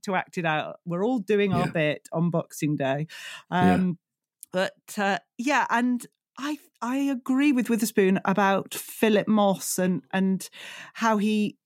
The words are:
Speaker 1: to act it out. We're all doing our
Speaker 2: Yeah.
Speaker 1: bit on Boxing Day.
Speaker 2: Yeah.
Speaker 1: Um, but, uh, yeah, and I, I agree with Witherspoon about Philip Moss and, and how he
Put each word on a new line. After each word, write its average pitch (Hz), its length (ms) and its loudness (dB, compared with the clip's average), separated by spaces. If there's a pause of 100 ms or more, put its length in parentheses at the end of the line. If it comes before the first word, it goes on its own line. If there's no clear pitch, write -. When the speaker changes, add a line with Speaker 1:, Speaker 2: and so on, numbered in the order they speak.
Speaker 1:
to 196 120 -4
act - 240 -4
it 170 60 -4
out. 151 400 -2
We're 175 200 -2
all 254 140 2
doing 202 340 2
our 180 140 2
Speaker 2:
Yeah. - 60 -4
Speaker 1:
bit 151 400 -2
on 170 180 0
Boxing 156 460 -2
Day. 143 300 -2 (440)
Speaker 2:
Yeah. 185 240 4
Speaker 1:
Um, 185 240 0 (540)
but, 185 220 -2 (240)
uh, 196 200 0 (200)
yeah, 254 320 0
and 240 360 0 (320)
I, 285 200 -6 (220)
I 240 180 -4
agree 277 540 0
with 240 180 0
Witherspoon 208 540 2
about 196 500 2
Philip - 540 0
Moss 202 500 2
and, 185 240 0 (100)
and 190 360 0 (460)
how 226 240 2
he 208 480 0